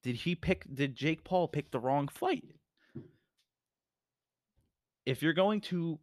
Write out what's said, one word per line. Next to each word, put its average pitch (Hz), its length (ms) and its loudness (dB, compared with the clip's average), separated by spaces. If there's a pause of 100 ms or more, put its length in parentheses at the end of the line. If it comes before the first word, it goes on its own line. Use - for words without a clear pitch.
Did 123 140 -2
he 170 180 -2
pick, - 400 0
did 135 220 -2
Jake 160 260 0
Paul 180 240 2
pick 147 240 -4
the 135 80 -2
wrong 139 300 2
fight? - 360 -2 (2500)
If 131 160 -2
you're 156 100 4
going 202 300 4
to 165 400 -2